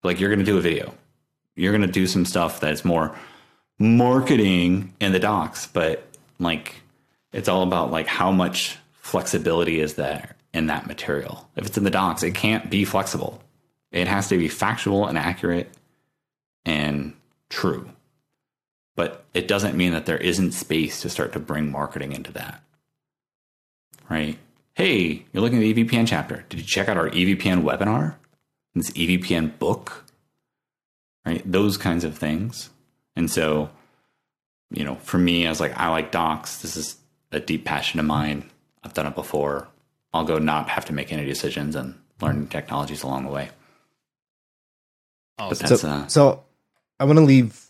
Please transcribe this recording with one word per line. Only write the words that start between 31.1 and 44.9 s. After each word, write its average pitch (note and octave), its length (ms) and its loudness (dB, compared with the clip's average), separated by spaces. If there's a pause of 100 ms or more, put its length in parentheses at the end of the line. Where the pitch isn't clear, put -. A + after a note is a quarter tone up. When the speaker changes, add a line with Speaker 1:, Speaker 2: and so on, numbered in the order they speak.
Speaker 1:
Right? E2 200 -2
Those G2 320 2
kinds E2+ 260 0
of D#2 140 -6
things. E2 540 -4 (440)
And E2 140 0
so, D#2 400 0 (1040)
you - 120 -6
know, C#2+ 120 -6
for - 240 -4
me, E2+ 260 4
I E2 40 0
was D#2+ 100 -4
like, D2+ 180 -2
"I E2+ 120 0
like E2 220 -2
docs. D#2+ 520 -2
This D#2+ 120 -8
is - 200 -10 (360)
a D#2 80 -2
deep - 260 -6
passion D#2 340 -4
of D#2 60 0
mine. D2 440 -2 (340)
I've - 100 -18
done D2+ 120 -2
it C#2+ 100 -8
before. C#2+ 520 -4 (460)
I'll E2 100 0
go D#2 160 0
not D2+ 300 0
have - 160 -4
to D#2+ 80 -8
make C2+ 180 -6
any D2+ 140 -6
decisions D2 500 -6
and C2 240 -10 (220)
learn D2 180 0
new C#2+ 80 -6
technologies C2+ 560 -8
along C2+ 220 -6
the C2+ 60 -8
way." C#2 180 -8 (1900)